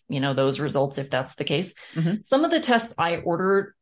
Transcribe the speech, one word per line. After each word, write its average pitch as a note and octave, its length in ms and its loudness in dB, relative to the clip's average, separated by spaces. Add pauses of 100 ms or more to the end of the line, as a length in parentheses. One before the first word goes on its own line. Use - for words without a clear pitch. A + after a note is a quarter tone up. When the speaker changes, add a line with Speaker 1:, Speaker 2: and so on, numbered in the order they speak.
Speaker 1:
you C#3+ 100 -2
know, C3+ 140 0
those C3+ 260 2
results C#3+ 380 0
if C3+ 140 -6
that's C3 240 -4
the C#3+ 100 -4
case. E3+ 280 -2 (220)
Speaker 2:
Mm-hmm. E3 240 2
Speaker 1:
Some C#4 240 2
of D#4+ 80 2
the D#4+ 80 4
tests A#3 380 0
I E3+ 200 0
order, F#3+ 640 0